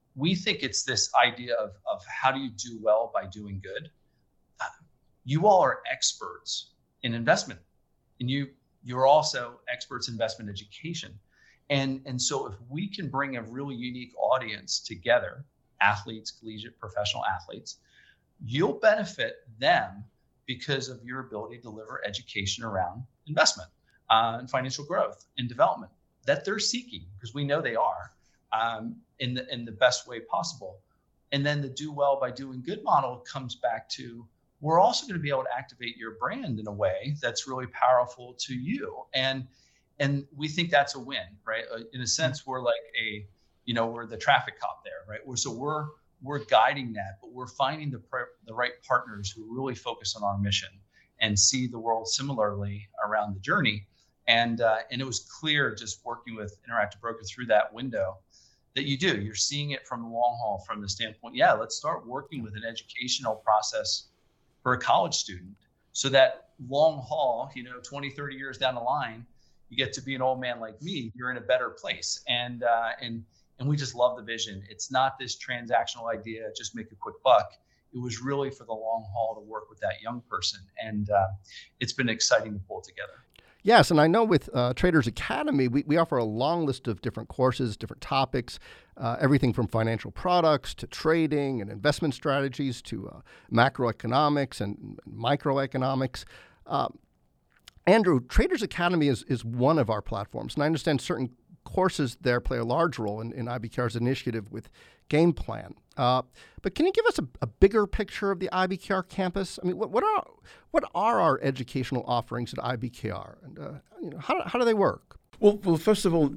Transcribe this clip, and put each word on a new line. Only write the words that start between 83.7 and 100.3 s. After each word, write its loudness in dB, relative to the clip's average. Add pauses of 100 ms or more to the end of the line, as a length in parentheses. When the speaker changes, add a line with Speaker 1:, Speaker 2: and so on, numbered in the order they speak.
Speaker 2:
and 8
I 10
know 6
with, 4
uh, 2
Traders 4
Academy, 0
we, 2
we 2
offer 4
a 2
long 0
list -2
of -4
different -6
courses, 2
different -14
topics, 0 (380)
uh, -2
everything 4
from 0
financial 0
products 4
to -10
trading 2
and -8
investment 2
strategies -2
to, -8
uh, -16 (300)
macroeconomics 2
and -8 (100)
microeconomics. -2 (400)
Uh, -2 (1000)
Andrew, 6
Traders 4
Academy 2
is, 2
is -2
one 4
of 2
our 0
platforms, -8